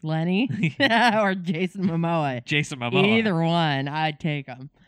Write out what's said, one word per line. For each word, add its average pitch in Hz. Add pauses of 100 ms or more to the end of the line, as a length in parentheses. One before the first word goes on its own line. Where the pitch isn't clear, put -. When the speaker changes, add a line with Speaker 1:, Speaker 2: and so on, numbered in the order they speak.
Speaker 1:
Lenny 170
<laughs> 160
Speaker 2:
<laughs> -
Speaker 1:
or 220
Jason 180
Momoa. 165
Speaker 2:
Jason 147
Momoa. 190
Speaker 1:
Either 220
one, 165
I'd 156
take 147
'em. 127 (180)